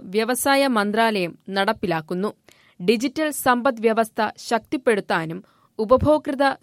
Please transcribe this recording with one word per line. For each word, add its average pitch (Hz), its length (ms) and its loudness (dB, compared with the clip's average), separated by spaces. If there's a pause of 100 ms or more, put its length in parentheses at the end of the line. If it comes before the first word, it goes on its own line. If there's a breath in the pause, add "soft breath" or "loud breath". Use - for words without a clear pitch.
വ്യവസായ 247 640 0
മന്ത്രാലയം 214 640 0 (180)
നടപ്പിലാക്കുന്നു. 190 800 -2 (500 soft breath)
ഡിജിറ്റൽ 254 540 0
സമ്പദ് 240 480 0
വ്യവസ്ഥ 226 400 0 (160)
ശക്തിപ്പെടുത്താനും 196 1000 -2 (400 soft breath)
ഉപഭോക്തൃ 262 600 2 (220)